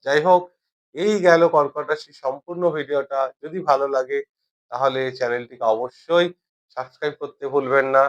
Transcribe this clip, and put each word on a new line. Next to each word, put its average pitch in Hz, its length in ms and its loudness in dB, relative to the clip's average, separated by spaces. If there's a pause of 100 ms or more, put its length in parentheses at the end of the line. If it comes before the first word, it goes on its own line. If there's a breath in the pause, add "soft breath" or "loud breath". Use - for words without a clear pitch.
যাই 147 160 2
হোক, 180 200 4 (540)
এই 202 240 0
গেল 170 280 6
কর্কট 147 420 0
রাশির 151 340 -6
সম্পূর্ণ 143 460 -8
ভিডিওটা। 139 500 -4 (200)
যদি 156 200 -10
ভালো 139 280 2
লাগে 135 320 -2 (520)
তাহলে 131 300 -2 (160)
চ্যানেলটিকে 120 480 -6 (100)
অবশ্যই 165 520 -2 (500)
সাবস্ক্রাইব 135 420 -8
করতে 143 280 -14
ভুলবেন 135 380 0
না 135 240 2